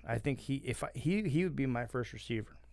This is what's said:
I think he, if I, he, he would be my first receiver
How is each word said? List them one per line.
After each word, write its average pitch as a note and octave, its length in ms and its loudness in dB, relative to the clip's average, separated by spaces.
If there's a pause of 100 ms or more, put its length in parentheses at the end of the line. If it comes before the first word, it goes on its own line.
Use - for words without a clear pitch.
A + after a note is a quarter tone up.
I A#2 100 2
think C3 220 0
he, C#3 160 -2 (100)
if B2 180 -2
I, - 120 0
he, F3+ 280 2
he D#3+ 200 4
would D#3+ 120 0
be C#3 120 2
my A#2+ 180 0
first B2 280 -2
receiver A2 420 -4 (160)